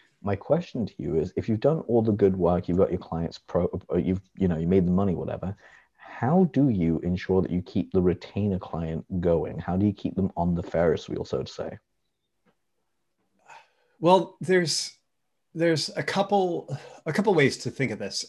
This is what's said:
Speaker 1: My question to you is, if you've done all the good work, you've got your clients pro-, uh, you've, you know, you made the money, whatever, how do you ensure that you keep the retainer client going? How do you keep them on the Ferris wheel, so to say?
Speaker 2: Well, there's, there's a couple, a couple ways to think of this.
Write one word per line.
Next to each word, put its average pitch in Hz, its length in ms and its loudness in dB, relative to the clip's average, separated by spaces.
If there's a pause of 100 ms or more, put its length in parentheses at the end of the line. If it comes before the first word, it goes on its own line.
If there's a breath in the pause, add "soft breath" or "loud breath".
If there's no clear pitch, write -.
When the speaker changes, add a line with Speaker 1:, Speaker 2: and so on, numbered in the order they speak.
(220 loud breath)
Speaker 1:
My 101 120 -2
question 135 520 -2
to - 120 -16
you 147 180 -4
is, 85 200 0
if - 120 -4
you've 107 120 -2
done 156 200 2
all 113 220 2
the 110 80 2
good 98 260 4
work, 87 300 2
you've 87 120 2
got - 120 4
your 90 80 -2
clients - 400 -6
pro-, - 320 -2 (220)
uh, - 60 0
you've, 92 240 0 (140)
you 95 120 2
know, 82 80 0
you 82 100 -2
made 90 200 4
the 90 40 2
money, 95 240 2
whatever, - 400 -6 (400 soft breath)
how 175 580 0
do 139 160 4
you 82 320 2
ensure 92 420 0
that - 80 -4
you 90 120 -2
keep - 300 -4
the 92 100 4
retainer 95 560 0
client 82 460 -6 (160)
going? 80 380 0
How 85 180 -4
do 104 100 2
you 101 60 4
keep - 240 -8
them 95 200 0
on 87 180 0
the 85 80 -2
Ferris - 460 0
wheel, - 160 -6
so - 180 -4
to - 100 -12
say? - 260 -10 (2250 loud breath)
Speaker 2:
Well, 175 400 4
there's, 175 560 0 (580)
there's 165 420 0
a 156 60 -4
couple, 190 720 -2 (280 loud breath)
a 160 80 -4
couple 202 220 2
ways 139 240 4
to 120 120 -6
think 123 220 -4
of 101 60 -8
this. 101 300 -8